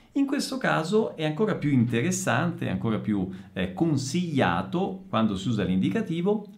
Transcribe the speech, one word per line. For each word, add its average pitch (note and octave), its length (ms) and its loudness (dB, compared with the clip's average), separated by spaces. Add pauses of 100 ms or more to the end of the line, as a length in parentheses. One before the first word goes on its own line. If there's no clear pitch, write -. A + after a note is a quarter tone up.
(160)
In C#4 120 2
questo C4 320 -4
caso E3 560 0
è D#3+ 100 -4
ancora F3 300 0
più D3 160 0
interessante, B2+ 1000 2
ancora G2+ 300 0
più, G2 280 0 (240)
eh, F#2 220 -4
consigliato, D3+ 1400 0
quando A2 260 2
si F#2+ 120 -4
usa G#2 160 2
l'indicativo, E3+ 840 0 (120)